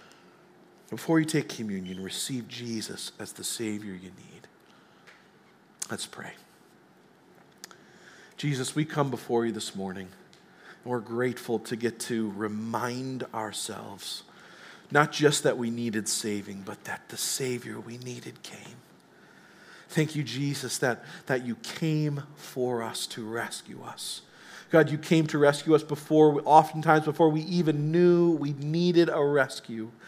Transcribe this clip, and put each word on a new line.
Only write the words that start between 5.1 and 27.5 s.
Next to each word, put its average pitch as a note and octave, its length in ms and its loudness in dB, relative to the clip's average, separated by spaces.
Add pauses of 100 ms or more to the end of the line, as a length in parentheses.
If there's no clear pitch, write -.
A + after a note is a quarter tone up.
Let's A2 160 -8
pray. - 280 -16 (2000)
Jesus, C3+ 380 -2
we D3+ 100 0
come D3 240 0
before A#2 340 0
you A#2 80 0
this G#2+ 240 -8
morning, F#2+ 340 -8 (760)
and B2 80 -6
we're B2 80 0
grateful A#2 600 -2
to A#2 160 -6
get A2+ 260 -2
to A2+ 340 -2
remind A2+ 1000 -4
ourselves, G#2 880 -10 (680)
not D3 200 4
just D3 300 4
that B2+ 160 2
we A#2 140 -2
needed A#2 360 -2
saving, G2+ 560 -4
but G#2 200 -12
that - 260 -10
the A#2 80 -12
Savior A#2+ 640 -6
we A#2 180 -14
needed B2 460 -14
came. - 340 -18 (1120)
Thank D#3 260 0
you, D3+ 60 0
Jesus, C3+ 560 -4
that, B2 260 0 (220)
that B2+ 180 0
you A#2 120 -4
came D3+ 680 -2 (140)
for B2 480 -4
us - 240 -6
to A#2 180 -10
rescue A#2+ 580 -8
us. - 380 -12 (480)
God, D#3 220 6
you D3+ 80 -2
came D#3+ 280 4
to D#3 120 0
rescue C#3+ 340 6
us D3+ 100 6
before, D3+ 640 6
oftentimes D#3 600 6
before D#3 240 4
we D#3 120 2
even D#3 500 0